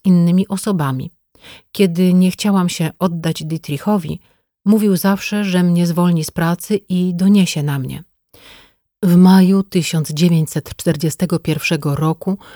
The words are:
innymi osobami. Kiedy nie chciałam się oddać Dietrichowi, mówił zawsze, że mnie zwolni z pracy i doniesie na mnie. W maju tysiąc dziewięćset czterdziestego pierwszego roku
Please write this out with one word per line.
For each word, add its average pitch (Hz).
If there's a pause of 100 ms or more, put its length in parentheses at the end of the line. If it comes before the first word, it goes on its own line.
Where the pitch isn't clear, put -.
innymi 180
osobami. 156 (640)
Kiedy 180
nie 185
chciałam 190
się 160
oddać 165
Dietrichowi, 160 (440)
mówił 208
zawsze, 202
że 180
mnie 175
zwolni 170
z -
pracy 170
i 180
doniesie 185
na 143
mnie. 131 (1000)
W 175
maju 185
tysiąc 165
dziewięćset 160
czterdziestego 165
pierwszego 151
roku 160 (180)